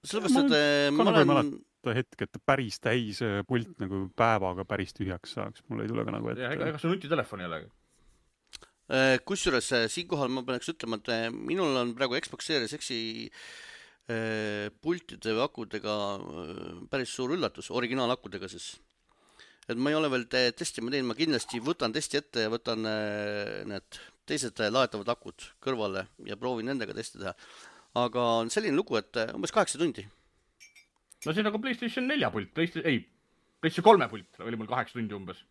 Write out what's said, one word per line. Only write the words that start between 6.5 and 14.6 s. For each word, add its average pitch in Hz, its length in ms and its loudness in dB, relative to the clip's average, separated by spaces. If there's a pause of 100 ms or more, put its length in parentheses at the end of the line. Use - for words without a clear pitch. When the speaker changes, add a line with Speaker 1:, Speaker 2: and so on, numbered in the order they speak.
Speaker 3:
ega, 160 140 -2
ega 151 100 -8
sul 165 140 0
nutitelefon 143 500 -2
ei 87 60 -6
ole? 80 80 -4 (1300)
Speaker 1:
Eh, 131 400 4
kusjuures, 143 460 0
eh, 117 180 4
siinkohal 160 420 -2
ma 131 140 -2
peaks 123 260 -4
ütlema, 113 240 -4
et, 101 160 -8
eh, 113 160 0
minul 143 480 0
on 120 160 0
praegu 123 300 0
Xbox - 240 -10
Series 147 260 0
X-i, 113 560 -8 (800)
eh, 110 640 -2 (100)